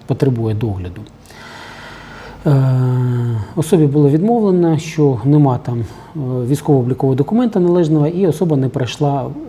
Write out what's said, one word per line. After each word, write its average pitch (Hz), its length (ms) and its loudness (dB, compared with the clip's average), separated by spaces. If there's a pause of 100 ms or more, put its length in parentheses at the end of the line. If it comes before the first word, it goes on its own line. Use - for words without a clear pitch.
потребує 117 480 0
догляду. 95 460 -6 (1500)
Е, 127 920 2 (160)
особі 156 300 2
було 143 240 4
відмовлено, 180 680 2
що 147 460 0
нема 139 340 4
там, 120 220 -6
е, 117 40 -4 (640)
військово-облікового 131 720 0
документа 208 440 0
належного, 165 460 2
і 175 200 0
особа 160 300 0
не 135 120 0
пройшла 131 640 -2 (180)